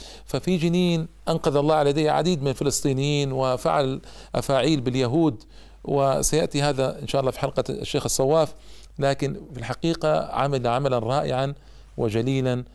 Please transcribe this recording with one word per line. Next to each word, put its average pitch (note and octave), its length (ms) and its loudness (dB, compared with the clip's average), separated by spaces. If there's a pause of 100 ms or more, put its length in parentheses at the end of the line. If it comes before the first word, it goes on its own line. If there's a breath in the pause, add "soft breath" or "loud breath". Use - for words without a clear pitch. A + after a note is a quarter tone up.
(240 loud breath)
ففي F3+ 320 -2
جنين E3+ 520 2 (200)
أنقذ D#3+ 280 2
الله D3+ 180 4
على C#3+ 160 4
يديه D3+ 200 2
عديد D3+ 320 2
من C#3 60 0
الفلسطينيين، C#3 840 0
وفعل C3 680 0 (340 loud breath)
أفاعيل C3+ 460 2
باليهود، B2+ 640 0 (420 soft breath)
وسيأتي C#3+ 800 0
هذا C3+ 400 0
إن B2 60 -10
شاء C#3 120 0
الله C3 100 0
في - 100 -10
حلقة C#3 300 -2
الشيخ - 340 -4
الصواف. D3 500 2 (440 loud breath)
لكن C#3 420 -2 (120)
في B2 60 -12
الحقيقة D#3 720 -2
عمل C3 340 0
عملا B2+ 320 2
رائعا C3+ 560 -2 (420 soft breath)
وجليلا، B2 680 0 (100)